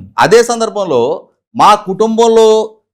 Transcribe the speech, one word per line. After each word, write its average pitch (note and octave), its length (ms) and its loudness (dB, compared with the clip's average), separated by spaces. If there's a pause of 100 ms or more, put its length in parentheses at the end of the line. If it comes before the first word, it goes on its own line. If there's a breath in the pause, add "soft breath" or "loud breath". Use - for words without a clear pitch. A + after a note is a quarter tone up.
(180)
అదే F3 240 4
సందర్భంలో G3+ 600 -4 (540)
మా F3+ 180 4
కుటుంబంలో A3 760 0 (440)